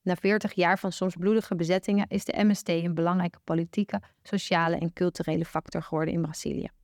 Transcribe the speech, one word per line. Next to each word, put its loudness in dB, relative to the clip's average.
Na 0
veertig 0
jaar 4
van -4
soms -4
bloedige 0
bezettingen 2
is -4
de 0
M 6
S -2
T -6
een 0
belangrijke 0
politieke, -2
sociale 0
en -2
culturele 0
factor -6
geworden -2
in 0
Brazilië. -6